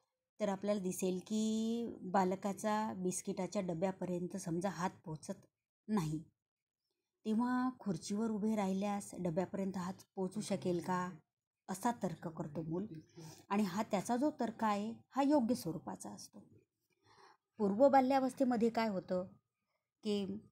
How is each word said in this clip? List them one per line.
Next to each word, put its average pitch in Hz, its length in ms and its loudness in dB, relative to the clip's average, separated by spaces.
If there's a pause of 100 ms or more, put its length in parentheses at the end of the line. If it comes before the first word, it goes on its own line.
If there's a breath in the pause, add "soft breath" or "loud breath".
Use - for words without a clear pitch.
(400 soft breath)
तर 208 80 0
आपल्याला 202 320 0
दिसेल 185 380 0
की 220 680 0 (160)
बालकाचा 196 920 0
बिस्किटाच्या 185 680 -2
डब्यापर्यंत 180 760 -2
समजा 180 320 -2
हात 175 220 -2 (140)
पोचत 165 420 -10 (420)
नाही, 156 300 0 (1040)
तेव्हा 247 540 2
खुर्चीवर 208 520 -2
उभे 220 260 0
राहिल्यास 202 580 0
डब्यापर्यंत 185 640 -2
हात 185 180 -4 (200)
पोचू 190 260 -2
शकेल 175 380 0
का, 180 320 -2 (580)
असा 202 220 0 (120)
तर्क 175 260 -4
करतो 160 340 -6
मूल. 175 240 -2 (600 loud breath)
आणि 202 140 2
हा 196 200 0
त्याचा 214 340 0
जो 294 140 4 (100)
तर्क 226 240 -2
आहे 208 280 0 (180)
हा 262 120 0
योग्य 269 320 4
स्वरूपाचा 196 560 -6
असतो. - 340 -18 (1120 soft breath)
पूर्व 208 300 6
बाल्यावस्थेमध्ये 262 800 4
काय 226 180 2
होतं 185 380 -2 (760)
की, 202 240 0 (260)